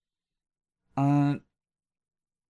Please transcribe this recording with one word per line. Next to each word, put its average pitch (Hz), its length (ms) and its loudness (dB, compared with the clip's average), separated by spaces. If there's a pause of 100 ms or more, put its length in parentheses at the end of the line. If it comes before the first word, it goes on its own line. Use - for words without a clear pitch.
(960)
Uh, 143 380 0 (1160)